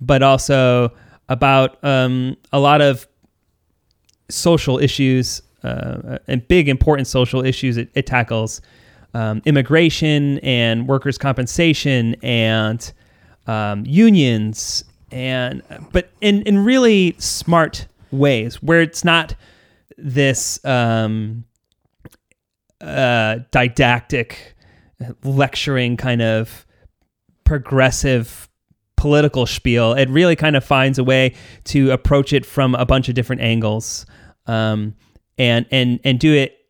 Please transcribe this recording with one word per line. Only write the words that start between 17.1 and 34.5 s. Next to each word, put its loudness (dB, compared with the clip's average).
smart -2
ways -2
where 2
it's -2
not 0
this, -2
um, -2
uh, -2
didactic -2
lecturing -2
kind -2
of -4
progressive 0
political 2
spiel. 0
It 0
really 2
kind 2
of 0
finds 0
a 0
way 2
to 2
approach 2
it 2
from 0
a -2
bunch 0
of -2
different -4
angles, -2
um, -4